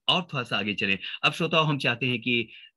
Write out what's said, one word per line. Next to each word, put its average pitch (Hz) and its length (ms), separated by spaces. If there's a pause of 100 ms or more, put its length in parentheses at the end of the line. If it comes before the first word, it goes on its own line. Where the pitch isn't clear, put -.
और 165 140
थोड़ा 147 220
सा 117 140
आगे 101 160
चलें। 98 240 (260)
अब 147 100
श्रोताओं, 160 340
हम 147 100
चाहते 127 280
हैं 123 140
कि 117 280 (300)